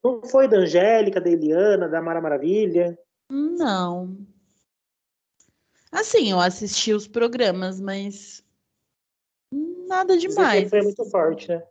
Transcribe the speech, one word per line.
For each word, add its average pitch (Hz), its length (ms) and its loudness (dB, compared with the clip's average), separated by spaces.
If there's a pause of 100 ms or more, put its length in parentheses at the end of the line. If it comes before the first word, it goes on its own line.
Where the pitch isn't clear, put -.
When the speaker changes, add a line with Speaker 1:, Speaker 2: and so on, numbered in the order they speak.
Speaker 1:
Não 240 200 0
foi 269 240 4
da 214 100 4
Angélica, 190 640 2
da 175 120 0
Eliana, 170 580 2
da 160 120 -2
Mara 165 200 -4
Maravilha? 170 760 0 (340)
Speaker 2:
Não. 196 840 -4 (1800)
Assim, 359 380 2
eu 185 100 2
assisti 196 540 0
os 208 140 -2
programas, 196 760 -2
mas 196 600 -12 (1400)
nada 370 280 2
Speaker 1:
Dizer 339 120 0
que 403 80 -6
Speaker 2:
demais, 226 340 2
Speaker 1:
foi 208 140 2
muito 208 180 -4
Speaker 2:
assim. - 100 -6
Speaker 1:
forte, 160 360 0
né? 170 240 -4